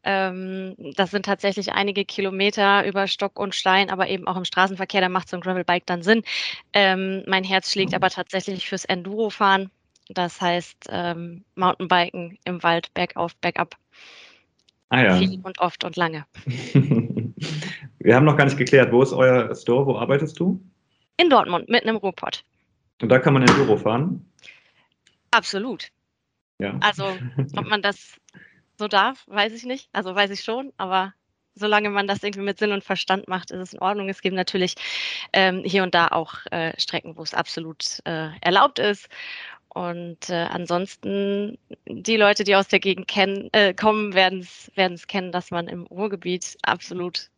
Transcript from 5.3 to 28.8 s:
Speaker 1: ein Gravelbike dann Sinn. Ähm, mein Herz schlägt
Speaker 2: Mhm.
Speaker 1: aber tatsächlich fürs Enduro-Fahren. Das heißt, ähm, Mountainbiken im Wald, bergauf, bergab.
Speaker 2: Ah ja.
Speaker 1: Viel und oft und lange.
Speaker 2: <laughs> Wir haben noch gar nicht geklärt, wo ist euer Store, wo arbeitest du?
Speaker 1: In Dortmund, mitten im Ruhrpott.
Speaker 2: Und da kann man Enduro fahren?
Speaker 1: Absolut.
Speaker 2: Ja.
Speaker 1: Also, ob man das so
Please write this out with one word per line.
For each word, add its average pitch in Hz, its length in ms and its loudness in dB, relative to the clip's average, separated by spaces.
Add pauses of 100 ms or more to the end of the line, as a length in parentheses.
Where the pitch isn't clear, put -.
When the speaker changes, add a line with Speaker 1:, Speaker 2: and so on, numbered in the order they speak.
Speaker 1:
ein 175 40 -8
Gravelbike 180 460 0
dann 175 160 -4
Sinn. 214 200 4 (500)
Ähm, 190 540 2
mein 190 180 0
Herz 190 280 -2
schlägt 190 180 0
Speaker 2:
Mhm. 190 60 -2
Speaker 1:
aber 185 140 2
tatsächlich 185 580 -6
fürs 190 160 -6
Enduro-Fahren. 196 880 0 (380)
Das 180 320 -4
heißt, 175 500 -2
ähm, 170 540 -8 (120)
Mountainbiken 180 880 0
im 180 180 -6
Wald, 170 320 0
bergauf, 170 420 -4
bergab. 170 380 -4 (1160)
Speaker 2:
Ah 127 120 4
ja. 95 140 6
Speaker 1:
Viel 95 260 0
und 185 160 -12
oft - 240 -4
und 175 140 -8
lange. 160 280 -4 (220)
Speaker 2:
<laughs> 123 880 0 (640)
Wir 117 160 6
haben 135 100 8
noch 139 120 6
gar 143 80 6
nicht 139 120 2
geklärt, 123 360 6
wo 123 100 6
ist 131 100 2
euer 127 420 4
Store, 135 320 2
wo 123 120 0
arbeitest 139 400 -2
du? 190 220 0 (560)
Speaker 1:
In 349 140 4
Dortmund, 180 380 4
mitten 226 200 0
im 220 80 0
Ruhrpott. - 480 -6 (580)
Speaker 2:
Und 117 60 -2
da 127 100 6
kann 139 160 4
man 135 80 6
Enduro 123 340 6
fahren? 120 480 -2 (1080)
Speaker 1:
Absolut. 214 560 -2 (680)
Speaker 2:
Ja. 101 220 -4
Speaker 1:
Also, 202 240 0 (520)
ob 208 120 -4
man 208 140 0
das - 360 -4 (600)
so 208 100 -6